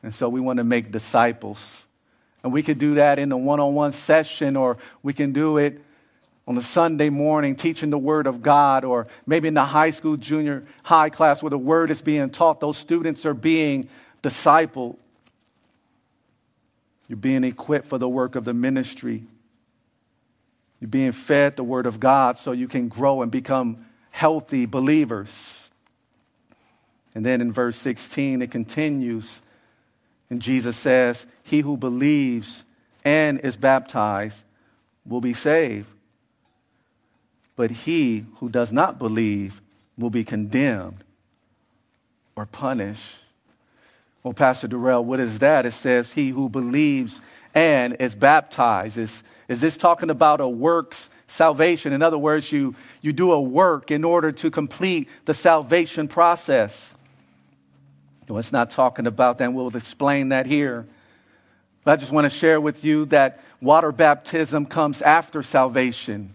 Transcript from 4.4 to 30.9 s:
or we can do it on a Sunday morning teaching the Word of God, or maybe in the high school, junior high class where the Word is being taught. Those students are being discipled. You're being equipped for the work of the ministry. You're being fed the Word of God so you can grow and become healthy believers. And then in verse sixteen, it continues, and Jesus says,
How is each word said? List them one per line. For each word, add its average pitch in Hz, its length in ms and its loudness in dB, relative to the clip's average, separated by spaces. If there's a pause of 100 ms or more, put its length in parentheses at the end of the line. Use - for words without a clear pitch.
or 127 220 0 (240)
we 139 120 -6
can 139 180 -2
do 151 260 0
it 143 240 0 (640)
on 123 120 -4
a - 20 -6
Sunday 160 480 0
morning 147 460 0
teaching 160 340 -4
the 147 80 -2
Word 147 300 0
of 120 160 -6
God, 143 400 4
or 120 240 -2 (180)
maybe 156 220 0
in 156 80 -2
the 135 100 4
high 156 260 2
school, 156 240 -4
junior 147 480 -4 (200)
high 156 260 4
class 151 320 2
where 151 80 -6
the 143 80 -2
Word 156 320 0
is 151 140 -4
being 147 260 -2
taught. 160 300 0
Those 147 180 -4
students 165 480 -4
are 151 80 0
being 147 560 0 (320)
discipled. 147 760 0 (2000)
You're 120 100 -12
being 131 260 -2
equipped 143 440 -4
for 135 100 -6
the 127 120 -4
work 127 260 -4
of 117 100 -6
the 120 80 -4
ministry. 123 680 -4 (1600)
You're 120 80 -12
being 131 240 0
fed 143 460 2
the 131 60 -6
Word 123 220 -4
of 110 140 -4
God 131 400 4
so 131 140 -8
you 123 140 -6
can 123 200 -4
grow 131 340 0
and 117 100 -4
become 127 540 -4 (240)
healthy 147 560 -2
believers. 131 1040 -4 (1400)
And 107 100 -8
then 123 160 0
in 120 140 -4
verse 120 240 -2
sixteen, 131 640 -6
it 123 80 -8
continues, 120 920 -6 (920)
and 120 100 -6
Jesus 120 340 -2
says, 127 520 0 (160)